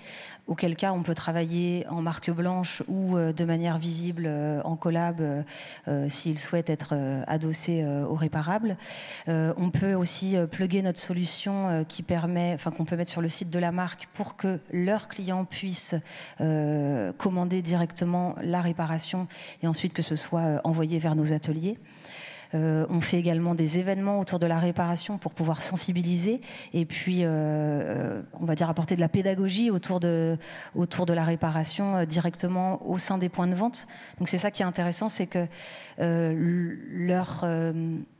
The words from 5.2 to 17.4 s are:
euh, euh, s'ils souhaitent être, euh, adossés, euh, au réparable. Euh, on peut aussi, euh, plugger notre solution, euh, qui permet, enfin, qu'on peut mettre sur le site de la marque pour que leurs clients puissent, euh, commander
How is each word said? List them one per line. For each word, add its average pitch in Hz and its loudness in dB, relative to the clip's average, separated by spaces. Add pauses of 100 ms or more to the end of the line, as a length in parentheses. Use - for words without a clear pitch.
euh, 147 0 (460)
euh, 143 2
s'ils 151 -2
souhaitent 165 -2
être, - -2
euh, 135 0
adossés, 160 0
euh, 143 0
au 156 0
réparable. 170 0 (540)
Euh, 160 2
on 180 2
peut 196 2
aussi, 190 0
euh, 170 4
plugger 190 0
notre 180 0
solution, 190 0
euh, 160 2
qui - -10
permet, 175 2
enfin, 160 -2
qu'on 160 -2
peut 165 -2
mettre 170 -2
sur 170 -2
le 165 2
site 170 -6
de 175 2
la 175 2
marque 180 -4
pour - -6
que 185 0 (120)
leurs 190 2
clients 185 -2
puissent, - -6 (480)
euh, 147 2
commander 180 0